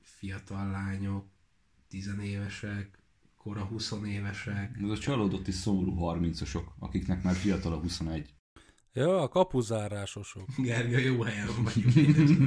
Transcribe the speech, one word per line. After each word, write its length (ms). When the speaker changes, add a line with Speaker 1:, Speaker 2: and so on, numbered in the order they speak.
Speaker 1:
fiatal 680
lányok, 540
tizenévesek, 1080
kora 260
huszonévesek. 1200
Speaker 2:
Ez 60
a 80
csalódott 500
és 60
szomorú 420
harmincosok, 840
akiknek 440
már 120
fiatal 380
a 60
huszonegy. 540
Speaker 3:
Ja, 280
a 60
kapuzárásosok. 1200
Speaker 1:
Gergő, 420
jó 220
helyen 260
vagyunk. 320